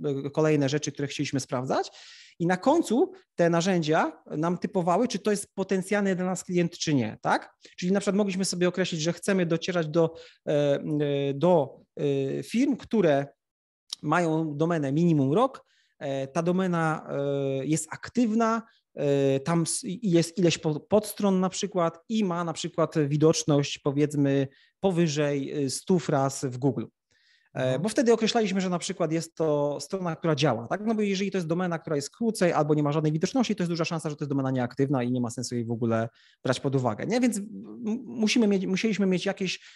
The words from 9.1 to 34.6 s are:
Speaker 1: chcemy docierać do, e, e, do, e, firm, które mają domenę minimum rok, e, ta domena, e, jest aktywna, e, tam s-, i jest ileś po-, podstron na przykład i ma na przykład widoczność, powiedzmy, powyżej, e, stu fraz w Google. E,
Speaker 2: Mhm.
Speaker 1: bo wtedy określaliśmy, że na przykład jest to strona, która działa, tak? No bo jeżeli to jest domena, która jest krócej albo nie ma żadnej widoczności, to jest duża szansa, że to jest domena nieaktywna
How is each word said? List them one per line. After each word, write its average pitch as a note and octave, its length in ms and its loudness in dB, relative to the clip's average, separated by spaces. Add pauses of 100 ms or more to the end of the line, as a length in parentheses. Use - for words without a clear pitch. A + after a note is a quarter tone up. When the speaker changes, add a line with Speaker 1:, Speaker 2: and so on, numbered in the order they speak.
Speaker 1:
chcemy F#3+ 340 0
docierać E3 420 -2
do, E3 260 2 (340)
e, D#3+ 40 0
e, D3 280 2 (540)
do, D#3 460 2 (160)
e, C#3+ 460 -2
firm, C4 340 0
które D3+ 500 2 (760)
mają D#3+ 540 0
domenę D#3 360 0
minimum D3+ 400 4
rok, B3+ 320 0 (340)
e, C3+ 280 -6
ta D#3+ 160 -4
domena, F3 680 0
e, C#3 580 -2
jest D#3 260 -2
aktywna, A3+ 720 0 (320)
e, C#3 460 2
tam E3+ 220 0
s-, - 220 -4
i F#3 260 -4
jest E3+ 280 2
ileś E3 200 4
po-, D#3 220 -2
podstron G3+ 600 0
na F#3 80 0
przykład F3+ 500 -2 (100)
i A3 160 0
ma F3 200 -2
na E3 80 -4
przykład D#3+ 420 -2 (120)
widoczność, D3 720 2
powiedzmy, C#3 720 0 (320)
powyżej, D3 840 0
e, C3 60 -2
stu - 280 0
fraz C#3 460 0
w B2 140 -6
Google. B2 260 0 (680)
E, - 40 -8
Speaker 2:
Mhm. C3 240 0
Speaker 1:
bo G#3+ 60 -2
wtedy A#3 240 2
określaliśmy, G#3+ 480 0
że F#3 100 -2
na F3 80 0
przykład E3+ 340 -4
jest D#3+ 220 -4
to D3 460 0
strona, F3+ 360 -6
która D#3+ 180 0
działa, B2 320 0
tak? F#3 200 -4
No A3+ 80 0
bo G#3+ 80 0
jeżeli G3 280 0
to G3 80 -2
jest E3 100 -2
domena, E3+ 300 -2
która D#3 180 -4
jest C#3+ 140 -4
krócej G#3+ 420 0
albo D3+ 220 2
nie D3+ 80 2
ma C#3+ 100 2
żadnej D#3 200 2
widoczności, G3+ 440 0
to F#3 60 -4
jest E3+ 80 -2
duża E3 140 -2
szansa, D#3+ 260 -4
że D3 60 -8
to D#3 80 -8
jest C#3 60 -4
domena C3+ 200 -2
nieaktywna C3 520 0